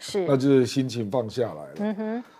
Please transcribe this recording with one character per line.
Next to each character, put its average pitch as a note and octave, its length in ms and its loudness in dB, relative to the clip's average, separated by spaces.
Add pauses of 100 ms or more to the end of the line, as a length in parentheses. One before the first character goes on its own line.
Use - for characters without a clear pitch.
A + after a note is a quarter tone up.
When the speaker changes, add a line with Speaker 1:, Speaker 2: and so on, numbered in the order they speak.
Speaker 1:
是。 F#3+ 260 -4
Speaker 2:
那 C#3+ 100 4
就 C3 120 2
是 C3+ 180 8
心 C3 220 -2
情 A2+ 200 -4
放 A2 220 -2
下 A#2 120 -2
来 E2 200 -6
了。 - 160 -14
Speaker 1:
嗯 G#3 160 -2
哼。 A3 300 -6 (160)